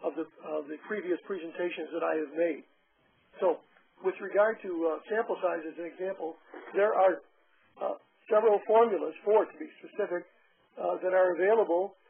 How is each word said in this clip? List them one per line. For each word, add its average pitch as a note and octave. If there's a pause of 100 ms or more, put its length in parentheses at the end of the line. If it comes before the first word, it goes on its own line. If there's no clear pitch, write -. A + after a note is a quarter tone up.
of D#3
the, D#3+ (200)
of D#3
the D3+
previous F3+
presentations E3+
that D#3+
I D#3+
have C#3+
made. E3 (760)
So, F3+ (460)
with F#3+
regard G#3
to, F#3+
uh, E3
sample A3
size E3+
as D#3
an E3
example, F3 (420)
there G#3
are, F#3 (640)
uh, - (320)
several G#3+
formulas, G#3+ (100)
four G#3
to -
be D#3 (160)
specific, F3+ (540)
uh, F3+
that F#3
are F#3
available. F#3 (140)